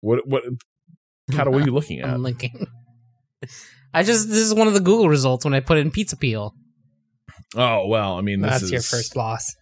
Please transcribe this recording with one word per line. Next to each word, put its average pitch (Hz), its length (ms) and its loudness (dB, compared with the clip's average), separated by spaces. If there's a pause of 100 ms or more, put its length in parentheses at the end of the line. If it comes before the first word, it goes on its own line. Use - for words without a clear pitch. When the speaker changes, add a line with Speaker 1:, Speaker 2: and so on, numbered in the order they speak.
Speaker 1:
What, 113 280 0
what, 135 140 0 (880)
Kato, 143 180 0
what 135 120 2
are 151 40 2
you 127 60 0
looking 143 300 -4
Speaker 2:
<laughs> - 20 -10
I'm 131 100 -4
Speaker 1:
at? 123 60 -4
Speaker 2:
looking. 127 460 -8 (1300)
I 165 80 4
just, 214 260 2
this 214 100 2
is 220 160 2
one 220 140 4
of 208 60 2
the 202 60 4
Google 196 280 4
results 131 360 2
when 143 100 0
I 135 60 2
put 156 180 2
in 151 120 0
Pizza - 260 -4
Peel. 107 360 -4 (1040)
Speaker 1:
Oh, 113 300 2
well, 101 320 0
I - 20 -4
mean, 98 220 -2
this 127 180 0
Speaker 3:
That's 95 100 -4
your 127 100 -2
Speaker 1:
is 117 80 -4
Speaker 3:
first - 280 -4
loss. 113 460 -6